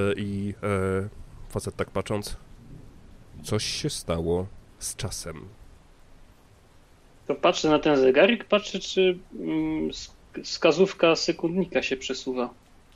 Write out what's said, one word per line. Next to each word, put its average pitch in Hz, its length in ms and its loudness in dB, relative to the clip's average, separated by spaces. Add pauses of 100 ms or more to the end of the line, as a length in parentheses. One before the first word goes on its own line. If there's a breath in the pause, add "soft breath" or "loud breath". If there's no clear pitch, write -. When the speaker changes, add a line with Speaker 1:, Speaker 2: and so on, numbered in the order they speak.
(160)
Speaker 1:
i, 101 460 -6
e, 95 460 -2 (400)
facet - 280 -8
tak - 140 -4
patrząc, 104 460 -6 (1040)
„Coś - 220 -4
się - 260 -6
stało 85 560 -2 (320)
z - 180 -10
czasem”. - 440 -10 (1900)
Speaker 2:
To 143 80 -2
patrzę 170 360 2
na 151 80 6
ten 147 180 4
zegarek, 139 480 6
patrzę, 202 340 0
czy, 185 400 0 (220)
mm, 156 520 -2
sk-, - 520 -14
wskazówka 165 720 4
sekundnika 170 680 -2
się - 140 -2
przesuwa. 127 540 -6 (460)